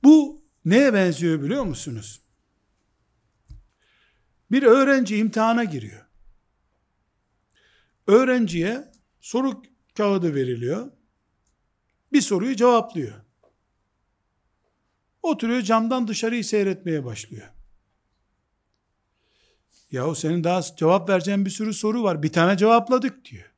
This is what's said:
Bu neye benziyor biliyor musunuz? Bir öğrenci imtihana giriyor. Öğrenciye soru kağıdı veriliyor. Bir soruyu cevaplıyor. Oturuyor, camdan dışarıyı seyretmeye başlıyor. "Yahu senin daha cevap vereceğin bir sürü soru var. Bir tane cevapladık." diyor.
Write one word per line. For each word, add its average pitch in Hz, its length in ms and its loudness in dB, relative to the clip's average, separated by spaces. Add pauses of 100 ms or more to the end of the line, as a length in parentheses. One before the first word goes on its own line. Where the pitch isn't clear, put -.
Bu 294 400 6 (220)
neye 240 280 4
benziyor 170 480 0
biliyor 220 220 -4
musunuz? 117 580 -10 (2250)
Bir 269 120 2
öğrenci 262 540 4
imtihana 226 460 0
giriyor. 135 420 -10 (2000)
Öğrenciye 226 840 0 (300)
soru 254 400 -4 (360)
kağıdı 190 380 -2
veriliyor. 135 560 -6 (1200)
Bir 285 80 4
soruyu 208 340 -4
cevaplıyor. 220 580 0 (2000)
Oturuyor, 254 380 -2
camdan 226 460 -2
dışarıyı 226 360 -4
seyretmeye 190 600 -4
başlıyor. 110 440 -16 (2500)
"Yahu 143 240 -4
senin 165 280 -4
daha 175 180 -2
cevap 170 480 0
vereceğin 196 360 0
bir 196 40 -4
sürü 214 240 -6
soru 220 300 -4
var. 165 200 -2
Bir 156 80 -2
tane 175 260 2
cevapladık." 233 680 0
diyor. - 320 -20